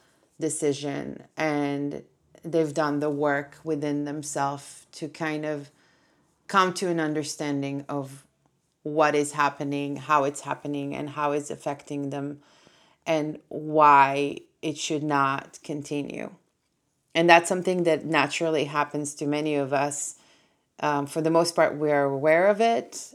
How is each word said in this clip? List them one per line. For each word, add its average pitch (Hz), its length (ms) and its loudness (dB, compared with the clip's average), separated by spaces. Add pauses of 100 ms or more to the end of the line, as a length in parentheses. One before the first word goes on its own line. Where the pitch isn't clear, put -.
(400)
decision. 143 840 -4 (140)
And 143 640 -2 (400)
they've 160 300 0
done 147 280 0
the 151 100 0
work 143 520 -2
within 147 440 -4
themselves 143 840 -6
to - 140 -10
kind 151 380 -6
of 147 260 -6 (760)
come 185 260 4
to 185 160 -4
an 170 100 0
understanding 147 920 -4
of 139 340 -8 (600)
what 151 300 4
is 147 180 2
happening, 143 640 -2
how 139 280 2
it's 143 160 -2
happening, 143 540 -6
and 143 160 -6
how 147 220 -2
it's 143 180 -4
affecting 143 580 -6
them, 143 320 -8 (640)
and 156 340 -2 (100)
why 143 880 6 (240)
it 151 160 -4
should 151 240 -2
not 139 600 0
continue. 147 680 -8 (840)
And 170 140 6
that's 170 220 8
something 180 320 0
that 156 240 2
naturally 156 580 0
happens 147 520 -4
to 151 100 -6
many 151 300 -2
of 139 180 -2
us. 143 400 -4 (640)
Um, 147 260 0
for 160 140 -6
the 160 100 0
most 165 240 2
part, 156 240 2
we 147 140 0
are 143 100 2
aware 156 460 4
of 202 120 2
it. - 540 -2